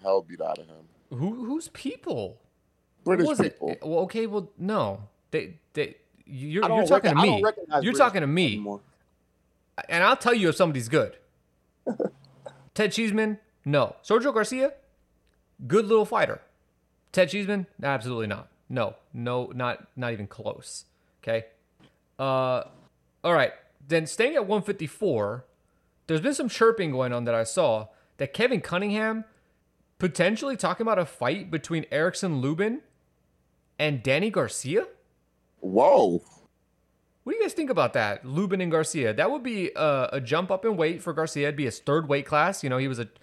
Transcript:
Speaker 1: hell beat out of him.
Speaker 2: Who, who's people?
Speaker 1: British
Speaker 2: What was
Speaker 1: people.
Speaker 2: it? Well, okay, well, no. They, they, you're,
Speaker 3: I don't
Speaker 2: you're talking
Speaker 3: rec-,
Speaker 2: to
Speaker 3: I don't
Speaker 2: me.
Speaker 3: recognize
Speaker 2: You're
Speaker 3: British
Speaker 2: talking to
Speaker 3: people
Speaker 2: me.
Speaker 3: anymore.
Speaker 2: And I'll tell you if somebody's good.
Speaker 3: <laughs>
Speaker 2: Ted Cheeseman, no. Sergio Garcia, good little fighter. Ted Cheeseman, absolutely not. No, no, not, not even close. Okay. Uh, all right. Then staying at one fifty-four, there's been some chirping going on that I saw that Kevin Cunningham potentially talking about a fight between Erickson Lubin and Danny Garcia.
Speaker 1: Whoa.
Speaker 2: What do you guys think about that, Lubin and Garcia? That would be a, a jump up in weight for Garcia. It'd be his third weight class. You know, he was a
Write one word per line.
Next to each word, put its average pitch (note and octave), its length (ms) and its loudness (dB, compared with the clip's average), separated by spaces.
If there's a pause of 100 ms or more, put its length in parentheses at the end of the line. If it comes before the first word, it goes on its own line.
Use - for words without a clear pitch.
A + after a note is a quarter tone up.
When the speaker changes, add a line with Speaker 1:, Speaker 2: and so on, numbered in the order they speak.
Speaker 1:
hell G2 200 2
beat E2 180 -12
out D#2+ 180 -4
of D#2+ 80 -20
him. D#2+ 180 -20 (320)
Speaker 2:
Who, G#3+ 280 -6
who's D4 240 -8
people? - 720 -8 (640)
Speaker 1:
British F#3 220 4
Speaker 2:
What D4 120 0
was - 100 2
Speaker 1:
people. - 200 -8
Speaker 2:
it? - 140 -6
Well, E3 180 0
okay, A3 260 -2
well, G3+ 320 -6
no. D3+ 440 -2 (280)
They, D#3 300 -6 (140)
they, - 240 -4 (260)
you're, D3+ 400 -4
Speaker 3:
I - 40 4
don't A3 100 2
Speaker 2:
you're G3 100 4
talking F#3 220 6
Speaker 3:
rec-, - 40 4
Speaker 2:
to D3+ 60 6
Speaker 3:
I G3+ 60 6
don't - 100 4
Speaker 2:
me. G3 80 2
Speaker 3:
recognize D#3 400 0
Speaker 2:
You're A#3 80 2
Speaker 3:
British G#3 120 2
Speaker 2:
talking G3 180 2
to D3 40 0
Speaker 3:
people C#3 80 2
Speaker 2:
me. F3+ 200 4
Speaker 3:
anymore. G2+ 260 -6 (1080)
Speaker 2:
And E3+ 140 0
I'll A#3 140 6
tell A#3+ 180 2
you G3+ 140 4
if D3+ 80 2
somebody's C#3 320 2
good. B2 280 0 (680)
Speaker 3:
<laughs> - 880 -8
Speaker 2:
Ted G#3 160 0
Cheeseman, A3 480 0 (260)
no. C#3+ 380 2
Sergio A#3+ 320 2
Garcia, B3+ 380 0 (960)
good G3+ 180 2
little G#3+ 180 4
fighter. - 360 -2 (720)
Ted F3+ 180 4
Cheeseman, G3+ 360 -4 (160)
absolutely B2 440 -2
not. G2+ 220 -8 (200)
No, A#2+ 280 -2 (180)
no, B2 400 -4
not, B2 400 -4
not B2 180 -4
even G#2 140 -8
close. - 600 -10 (360)
Okay. A2+ 240 -2 (720)
Uh, C3 460 0 (580)
all E3+ 100 2
right. C#3 200 4 (340)
Then D#3+ 200 0
staying B3+ 280 0
at A#3+ 120 0
one G3+ 160 0
fifty-four, C3 840 -4 (600)
there's D#3+ 140 0
been C4+ 140 0
some C#4 140 -4
chirping G3 420 2
going B2+ 220 0
on A#2+ 120 -2
that A#2 100 0
I A2+ 100 2
saw A2+ 440 0 (280)
that C#3 180 -6
Kevin A#3 260 0
Cunningham G#3+ 640 -4 (720)
potentially G3+ 580 0
talking F3+ 280 -2
about A3 140 2
a F3 80 2
fight E3+ 440 -4
between D#3+ 400 -4
Erickson E3 500 -2
Lubin F#3+ 400 -2 (1000)
and C#3+ 240 0
Danny D#3+ 280 2
Garcia. D3+ 560 -2 (760)
Speaker 1:
Whoa. F#2+ 600 4 (1040)
Speaker 2:
What C4 80 -4
do A4+ 60 -2
you A4 60 2
guys F4+ 100 -4
think D4+ 160 -2
about D#3+ 240 2
that, G#2 300 -2
Lubin F#3 360 -2
and F3+ 100 -2
Garcia? D#3 420 2
That D3+ 200 2
would C#4+ 100 -4
be A3 320 -4
a, C#3 380 2
a C#3 80 -2
jump D#3 300 0
up F#3+ 140 -2
in A3 120 0
weight E3 260 0
for F3 100 -4
Garcia. D3 360 -2
It'd D3 80 -4
be D3 80 -2
his A#2 160 -4
third D3+ 280 0
weight C#3 160 0
class. E3 380 0
You C#3+ 80 -2
know, B2+ 80 0
he C3+ 100 -2
was A#2+ 120 -6
a A2 80 -8 (140)